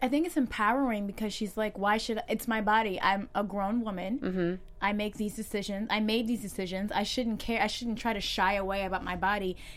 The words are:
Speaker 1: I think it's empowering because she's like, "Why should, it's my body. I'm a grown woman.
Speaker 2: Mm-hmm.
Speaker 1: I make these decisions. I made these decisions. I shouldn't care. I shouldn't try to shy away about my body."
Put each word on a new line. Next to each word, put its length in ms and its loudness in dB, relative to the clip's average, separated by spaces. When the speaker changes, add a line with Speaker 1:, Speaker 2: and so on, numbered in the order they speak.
Speaker 1:
I 60 4
think 180 4
it's 100 -6
empowering 720 2
because 260 -4
she's 240 -4
like, 220 0
"Why 200 4
should, 300 -2
it's 200 -2
my 140 2
body. 380 4
I'm 340 2
a 100 2
grown 380 0
woman. 360 -4
Speaker 2:
Mm-hmm. 360 0
Speaker 1:
I 120 2
make 240 -2
these 200 -2
decisions. 540 -4
I 100 2
made 260 2
these 160 0
decisions. 480 -4
I 140 2
shouldn't 340 0
care. 240 0
I 60 4
shouldn't 300 -4
try 140 0
to 80 -4
shy 340 2
away 300 0
about 200 -2
my 100 -4
body." 420 0